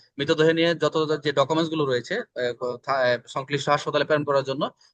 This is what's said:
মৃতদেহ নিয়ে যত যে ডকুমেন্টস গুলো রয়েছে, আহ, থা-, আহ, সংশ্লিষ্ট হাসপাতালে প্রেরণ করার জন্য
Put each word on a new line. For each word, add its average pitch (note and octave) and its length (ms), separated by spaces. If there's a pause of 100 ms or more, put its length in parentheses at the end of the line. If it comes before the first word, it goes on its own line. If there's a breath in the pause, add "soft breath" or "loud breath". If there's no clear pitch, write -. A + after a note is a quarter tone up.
(180 soft breath)
মৃতদেহ D#3 340
নিয়ে E3 220
যত D3+ 500
যে D3 80
ডকুমেন্টস D#3 380
গুলো D#3 160
রয়েছে, B2+ 280
আহ, B2 640
থা-, A#2+ 140
আহ, B2 360
সংশ্লিষ্ট C#3 420
হাসপাতালে D3 360
প্রেরণ D3 200
করার C#3 200
জন্য C3+ 260 (240 soft breath)